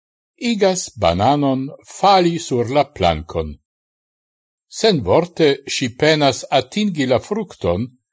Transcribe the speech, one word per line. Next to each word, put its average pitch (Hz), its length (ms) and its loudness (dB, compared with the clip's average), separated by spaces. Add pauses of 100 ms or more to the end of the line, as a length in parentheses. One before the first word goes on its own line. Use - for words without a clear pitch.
(380)
igas 202 580 -2
bananon 131 760 0 (160)
fali 180 540 2
sur 120 300 -4
la 143 160 2
plankon. 80 720 -4 (1120)
Senvorte 151 1000 2
si - 220 -4
penas 151 640 0
atingi 151 560 -2
la 123 120 2
fructon, 117 680 -4 (260)